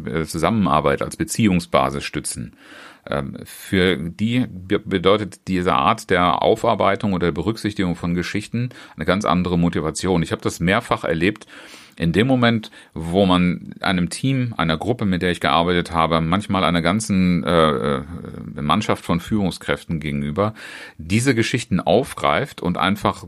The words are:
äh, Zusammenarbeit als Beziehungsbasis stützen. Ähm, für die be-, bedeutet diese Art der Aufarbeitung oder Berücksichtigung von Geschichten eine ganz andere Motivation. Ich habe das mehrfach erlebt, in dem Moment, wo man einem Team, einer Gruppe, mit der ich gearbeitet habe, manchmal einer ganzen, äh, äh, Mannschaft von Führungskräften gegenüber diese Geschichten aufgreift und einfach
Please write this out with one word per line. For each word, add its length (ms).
äh, 180
Zusammenarbeit 800
als 160
Beziehungsbasis 840
stützen. 520
Ähm, 380
für 520
die 520
be-, 300
bedeutet 680
diese 280
Art 340
der 320
Aufarbeitung 720
oder 200
Berücksichtigung 640
von 180
Geschichten 560
eine 80
ganz 220
andere 320
Motivation. 640
Ich 100
habe 80
das 180
mehrfach 460
erlebt, 420
in 160
dem 140
Moment, 440
wo 320
man 540
einem 280
Team, 480
einer 200
Gruppe, 280
mit 180
der 80
ich 100
gearbeitet 520
habe, 280
manchmal 440
einer 180
ganzen, 600
äh, 540
äh, 40
Mannschaft 500
von 160
Führungskräften 800
gegenüber 540
diese 380
Geschichten 460
aufgreift 840
und 160
einfach 500